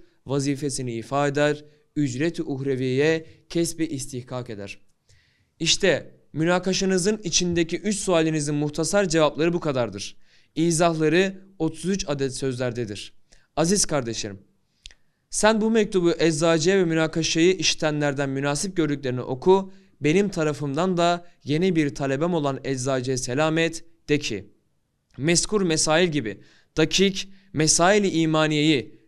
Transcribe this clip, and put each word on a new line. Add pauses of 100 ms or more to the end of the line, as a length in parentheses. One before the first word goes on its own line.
(260)
vazifesini
ifa
eder, (300)
ücret-i
uhreviyeye (240)
kesbi
istihkak
eder. (800)
İşte (180)
münakaşanızın
içindeki
üç
sualinizin
muhtasar
cevapları
bu
kadardır. (380)
İzahları (180)
otuz
üç
adet
sözlerdedir. (420)
Aziz
kardeşlerim, (880)
sen
bu
mektubu
eczacıya
ve
münakaşayı
işitenlerden
münasip
gördüklerini
oku, (280)
benim
tarafımdan
da (160)
yeni
bir
talebem
olan
eczacıya
selam
et, (240)
de
ki, (640)
Meskur
mesail
gibi (380)
dakik (240)
mesail-i
imaniyeyi